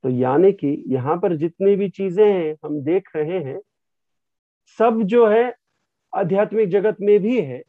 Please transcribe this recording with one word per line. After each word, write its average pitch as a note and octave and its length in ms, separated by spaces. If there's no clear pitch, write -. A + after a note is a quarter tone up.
तो C3+ 80
यानी C3 420
कि D3 340
यहाँ C3 320
पर F3+ 180
जितनी F#3+ 400
भी G3 120
चीजें G3 440
हैं D#3 320
हम D3+ 160
देख F3 360
रहे D#3+ 220
हैं, C#3 220
सब A3+ 240
जो A3+ 240
है A3+ 280
आध्यात्मिक G3+ 540
जगत G3 320
में G#3 200
भी A3+ 200
है C3+ 280